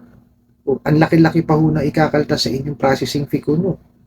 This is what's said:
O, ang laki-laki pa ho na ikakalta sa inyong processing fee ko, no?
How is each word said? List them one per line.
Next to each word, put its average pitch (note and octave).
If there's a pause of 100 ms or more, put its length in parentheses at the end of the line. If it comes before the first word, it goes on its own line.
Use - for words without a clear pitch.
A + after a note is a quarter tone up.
(680)
O, C3
ang D3+
laki-laki D#3+
pa D#3
ho D#3
na D3+
ikakalta D3
sa C3
inyong C#3
processing C3+
fee -
ko, D3+
no? F3+ (260)